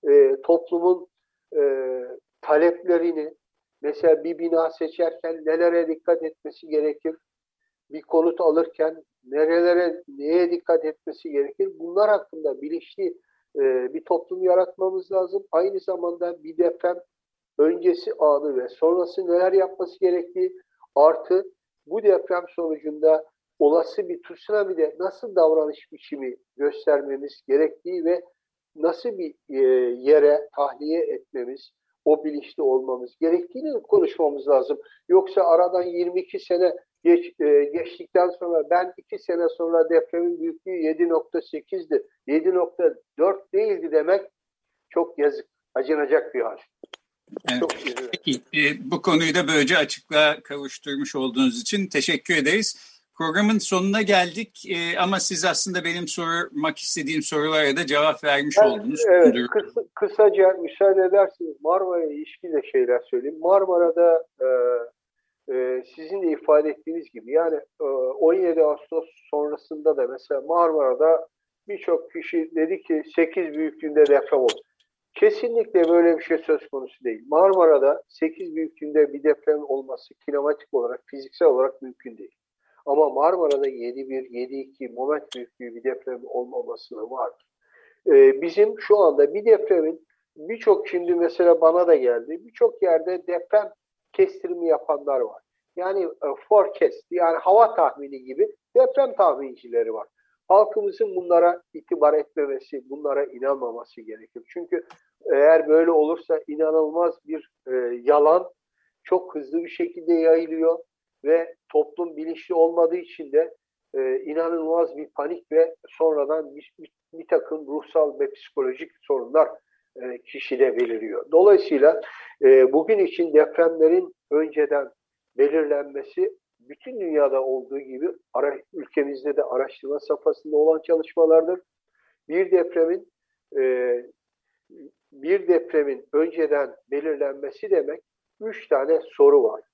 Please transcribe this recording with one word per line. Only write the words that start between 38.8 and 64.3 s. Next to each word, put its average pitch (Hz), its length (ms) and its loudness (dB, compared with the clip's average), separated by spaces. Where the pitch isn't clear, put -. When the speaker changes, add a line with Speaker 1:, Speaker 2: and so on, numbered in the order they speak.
Speaker 1:
iki - 220 -16
sene 170 300 -2
sonra 165 420 0
depremin 170 500 0
büyüklüğü 165 360 -8
yedi 160 320 -2
nokta 160 340 -2
sekizdi, 156 640 -6
yedi 160 280 0
nokta 170 400 0
dört 196 340 0
değildi 190 400 -2
demek 170 340 0
çok - 280 -4
yazık, - 280 -2
acınacak 143 600 -2
bir 127 60 -2
hal. 113 180 -6
Speaker 2:
Evet. 247 100 -2
Speaker 1:
Çok - 140 -4
üzüldüm. 127 380 -12
Speaker 2:
Peki, - 180 -8
e, 143 600 -4
bu 165 120 -6
konuyu 160 320 0
da 180 140 0
böylece 156 280 2
açıklığa 151 680 0
kavuşturmuş 143 720 -10
olduğunuz 247 440 0
için 202 260 -4
teşekkür - 500 -4
ederiz. 160 540 -4
Programın 202 400 0
sonuna 196 440 -2
geldik, 185 640 -2
e, 170 300 -6
ama 190 220 -2
siz 175 240 -4
aslında 180 400 -2
benim 170 240 -6
sormak 165 720 -6
istediğim 156 440 -6
sorulara 151 540 0
da 170 100 -4
cevap 147 380 0
vermiş 143 380 0
Speaker 1:
Ben, 214 80 6
Speaker 2:
oldunuz. 208 380 -4
Speaker 1:
evet, 180 180 8
Speaker 2:
Müdür- 123 220 2
Speaker 1:
kısa-, - 360 -4
kısaca 196 580 4
müsaade 190 500 0
ederseniz 185 580 0
Marmara'ya 175 500 -2
ilişkin 156 420 -14
de 143 100 0
şeyler 123 380 0
söyleyeyim. 139 300 -6
Marmara'da, 170 840 2